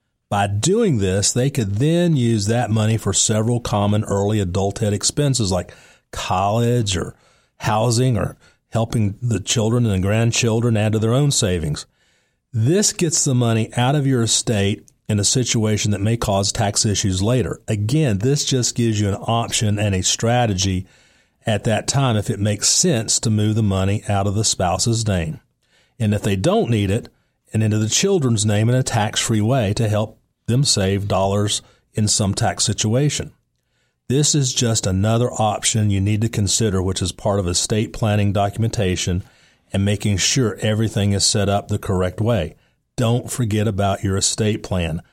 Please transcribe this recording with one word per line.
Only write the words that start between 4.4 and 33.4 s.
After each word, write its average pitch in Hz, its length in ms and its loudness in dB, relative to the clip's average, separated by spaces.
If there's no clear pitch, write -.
expenses 120 580 0
like 87 220 -4
college 104 840 0
or - 180 -8
housing 113 600 2
or 87 200 -4
helping 110 520 -2
the 120 180 -2
children 117 460 0
and 95 180 0
the 98 40 0
grandchildren 113 720 2
add 107 140 2
to 107 80 0
their 110 140 2
own 143 180 2
savings. 87 540 -2
This 151 420 2
gets - 300 -2
the 139 100 0
money 113 420 0
out 127 200 2
of 143 100 0
your 131 180 2
estate 107 640 0
in 104 120 0
a 101 40 0
situation 107 680 0
that 98 100 -2
may 113 160 0
cause 98 340 0
tax - 340 -2
issues 95 360 0
later. 110 460 0
Again, 110 500 0
this 131 260 0
just 123 320 -2
gives 113 240 0
you 104 80 2
an 98 140 -2
option 113 560 0
and 104 160 0
a 92 80 0
strategy 98 840 0
at 107 200 -2
that 104 220 -2
time 127 300 0
if 101 140 -2
it 98 80 -4
makes 104 280 -2
sense 117 520 0
to 120 100 -2
move 107 260 2
the 113 60 0
money 98 480 0
out 98 160 0
of 101 80 -2
the 107 100 0
spouse's 104 640 -2
name. 82 320 -2
And 104 160 0
if 101 80 -4
they 101 120 0
don't 156 360 2
need 104 180 2
it, 104 180 -2
and 110 100 2
into 107 140 2
the 110 100 0
children's 131 580 0
name 107 220 2
in 123 80 2
a 131 80 2
tax-free 107 560 -2
way 107 360 0
to 113 120 0
help 104 320 -2
them 123 180 2
save 98 420 0
dollars 101 540 0
in 110 120 0
some 98 280 0
tax 90 320 -2
situation. 120 680 0